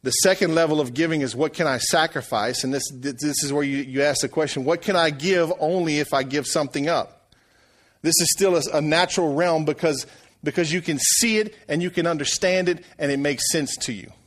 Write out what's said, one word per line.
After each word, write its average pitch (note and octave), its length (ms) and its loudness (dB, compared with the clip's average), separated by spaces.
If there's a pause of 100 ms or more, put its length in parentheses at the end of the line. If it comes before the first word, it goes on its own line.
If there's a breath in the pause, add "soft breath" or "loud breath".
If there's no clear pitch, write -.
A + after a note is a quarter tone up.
The B2+ 80 -2
second F#3 420 2
level D#3 260 2
of B2 140 -2
giving D#3+ 280 0
is, A#2 140 -4
what D3+ 180 -2
can E3+ 120 -2
I C3 140 0
sacrifice? B2+ 840 0
And C3 80 -2
this, C#3 200 -2
this C#3 520 -4
is C#3+ 80 -4
where D3 120 0
you, C#3 140 -2
you C3+ 260 -2
ask D3 180 2
the C3+ 80 -2
question, D3 340 -2
what E3 200 0
can G3 120 0
I E3 140 4
give E3 500 0
only D#3+ 400 0
if D3 140 -2
I C3+ 100 2
give C3+ 220 -2
something D3 420 -2
up? - 460 -4 (720 soft breath)
This D#3+ 160 2
is E3+ 120 2
still F#3 260 4
a, D3 40 2 (120)
a D3+ 80 2
natural D#3+ 520 2
realm D#3+ 320 2
because, D3 400 0 (380 loud breath)
because D3+ 300 0
you F3 80 -2
can D3+ 180 -2
see A3 380 2
it G#3+ 180 -2 (120)
and D3+ 140 0
you F3+ 80 -2
can F3 160 0
understand F3 640 0
it E3 140 -2 (160 loud breath)
and C#3+ 120 0
it C#3 60 0
makes C#3+ 320 -2
sense D3+ 280 -2
to - 160 -6
you. - 180 -12 (160)